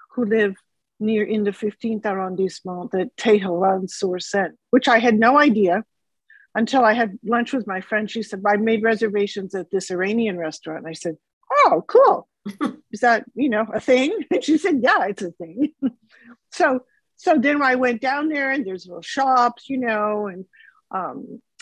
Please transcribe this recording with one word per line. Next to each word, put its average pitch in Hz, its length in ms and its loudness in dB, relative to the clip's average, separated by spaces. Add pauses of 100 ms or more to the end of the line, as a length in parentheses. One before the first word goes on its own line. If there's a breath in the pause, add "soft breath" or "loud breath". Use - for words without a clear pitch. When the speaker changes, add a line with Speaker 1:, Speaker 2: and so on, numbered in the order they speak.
(100)
Speaker 1:
who 247 160 -4
live 202 300 0 (440)
near 214 240 0
in 214 180 -2
the 202 100 0
fifteenth 214 540 -6
arrondissement, 185 840 -6
the 185 240 -2
Tehran-sur-Seine, 190 1400 0 (180)
which 254 160 4
I 240 120 6
had 226 200 2
no 240 180 4
idea 214 460 4 (720 soft breath)
until 233 300 0
I 214 80 6
had 226 320 -2
lunch 233 280 -2
with 254 140 -4
my 190 140 -6
friend. 214 280 -4
She 226 140 -8
said, 196 240 -12
"I 208 100 4
made 220 280 0
reservations 202 680 -2
at 180 160 -8
this 190 200 -4
Iranian 196 480 -2
restaurant." 156 420 -8
And 156 80 -14
I 165 40 -10
said, 160 240 -8 (340)
"Oh, 539 380 4
cool. 480 400 6 (160)
Speaker 2:
<laughs> - 480 -8
Speaker 1:
Is 214 80 -10
that, 233 240 2 (100)
you 269 140 0
know, 214 260 0
a - 60 -4
thing?" 277 440 2
<laughs> - 60 -6
And 494 140 -2
she 302 140 2
said, 311 220 0
"Yeah, 277 260 2
it's 202 160 -6
a 170 100 -8
thing." 196 400 -6 (100)
<laughs> 262 80 -2 (600 loud breath)
So, 269 320 0 (320)
so 349 200 2
then 285 260 2
I 254 140 2
went 247 240 0
down 285 280 -2
there, 277 240 -2
and 269 120 -4
there's 185 220 -10
little 170 160 -16
shops, 262 680 0
you 269 100 -4
know, 214 500 -2
and, 185 160 -12 (480 soft breath)
um, - 480 -10 (220)